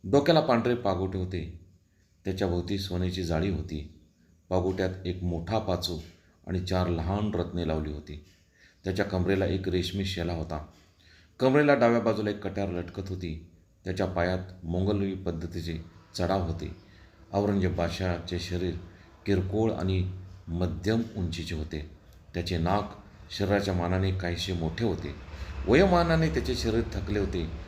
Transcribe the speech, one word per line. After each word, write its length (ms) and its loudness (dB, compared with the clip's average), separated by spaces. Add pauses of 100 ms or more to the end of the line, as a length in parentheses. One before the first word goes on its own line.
डोक्याला 360 6
पांढरे 340 4
पागोटे 440 0
होते. 420 -6 (640)
त्याच्या 240 0
भोवती 300 0
सोन्याची 460 -2
जाळी 260 0
होती. 500 -6 (480)
पागोट्यात 580 0
एक 160 -6
मोठा 360 -2
पाचू 400 -2 (480)
आणि 200 -4
चार 220 2
लहान 460 -2
रत्ने 340 -2
लावली 240 -2
होती. 320 -12 (600)
त्याच्या 200 0
कमरेला 420 2
एक 220 0
रेशमी 360 0
शेला 280 -2
होता. 340 -6 (760)
कमरेला 340 6
डाव्या 260 6
बाजूला 300 2
एक 80 -4
कट्यार 320 -4
लटकत 380 -6
होती. 420 -6 (340)
त्याच्या 220 0
पायात 580 -2
मोंगलवी 500 0
पद्धतीचे 640 -6 (360)
चढाव 280 2
होते. 340 -4 (560)
औरंगजेब 420 2
बादशहाचे 640 -2
शरीर 360 -2 (520)
किरकोळ 460 2
आणि 400 0 (360)
मध्यम 540 0 (140)
उंचीचे 380 -4
होते. 360 -6 (440)
त्याचे 240 -2
नाक 460 0 (260)
शरीराच्या 440 2
मानाने 440 2
काहीसे 340 -2
मोठे 320 -2
होते. 300 -2 (540)
वयोमानाने 600 6
त्याचे 260 0
शरीर 280 2 (100)
थकले 260 -2
होते. 280 0 (220)